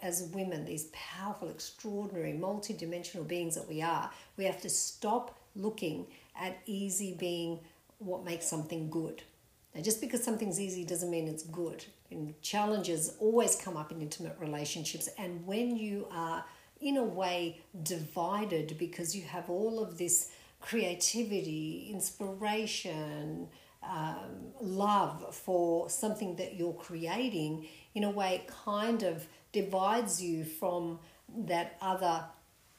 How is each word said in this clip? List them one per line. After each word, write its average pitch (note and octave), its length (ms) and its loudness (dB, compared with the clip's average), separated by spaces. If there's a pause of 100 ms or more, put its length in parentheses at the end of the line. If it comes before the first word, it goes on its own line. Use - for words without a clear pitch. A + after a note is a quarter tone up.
as F3+ 220 0 (100)
women, F#3 300 -2
these D#3 280 -4
powerful, F#3 560 -6
extraordinary, F#3+ 840 -4
multidimensional F3 960 -4
beings E3+ 260 0
that - 140 -2
we D#3 140 -4
are. E3 280 2 (260)
We F#3+ 100 0
have F#3+ 160 0
to G#3+ 60 -4
stop - 720 0 (160)
looking G3 540 -2 (260)
at F#3 320 -6
easy G3 500 0
being E3+ 440 0 (380)
what F#3 260 -4
makes E3+ 220 -2
something D#3 440 -2
good. D#3+ 320 -2 (540)
Now, D3+ 60 -4
just G#3+ 180 2
because A#3+ 240 0
something's G#3 340 2
easy F#3 260 -2
doesn't F3 240 0
mean E3 200 2
it's D#3 160 -4
good. E3 400 -4 (260)
And D3+ 320 -6
challenges G3 800 2
always A3 340 8
come F3+ 220 -2
up D3+ 160 -4
in E3 100 -6
intimate D#3 380 -6
relationships. D3+ 760 -2
And F3 300 -6
when A#3 300 2
you G#3 340 -2
are, E3 340 -2 (360)
in C#4 160 2
a B3 80 6
way, F3 560 0 (240)
divided E3+ 920 0
because E3+ 380 -2
you F#3+ 80 -4
have E3+ 260 -6
all G#3+ 300 2
of F3 200 -2
this - 340 4 (280)
creativity, F3+ 1300 0
inspiration, F3 1500 -2 (420)
um, D#3 720 -4
love F#3+ 760 4
for F3 540 4
something G3 480 0
that F#3 200 -4
you're E3+ 180 0
creating, E3 920 -2 (260)
in G#3 100 2
a G#3 60 4
way, F#3+ 260 2
it F#3 100 -2
kind G#3+ 560 2
of E3 240 2 (260)
divides F#3+ 720 4
you E3 220 2
from E3+ 540 0 (300)
that E3+ 520 0
other F3+ 440 4 (540)